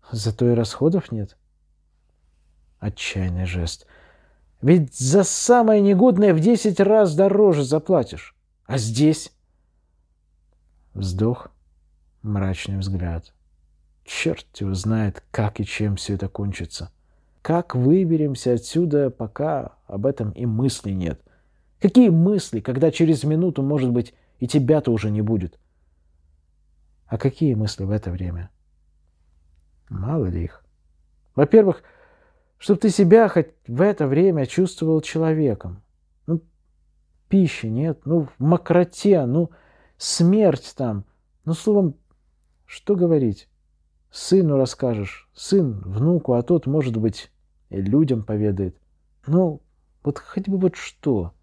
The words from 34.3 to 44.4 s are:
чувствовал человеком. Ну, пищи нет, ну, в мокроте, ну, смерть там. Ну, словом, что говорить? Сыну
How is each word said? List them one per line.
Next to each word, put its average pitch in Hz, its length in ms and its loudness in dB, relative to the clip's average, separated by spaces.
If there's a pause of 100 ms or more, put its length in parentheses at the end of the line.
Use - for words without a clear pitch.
чувствовал 160 560 -2
человеком. 156 840 -2 (420)
Ну, 165 160 -4 (840)
пищи 185 380 0
нет, 127 400 -4
ну, 151 220 0
в - 120 -20
мокроте, 175 840 2
ну, 156 240 0 (480)
смерть 180 800 0
там. 110 260 -4 (400)
Ну, 160 100 -4
словом, 196 420 0 (720)
что - 300 -4
говорить? 156 540 0 (600)
Сыну 175 460 2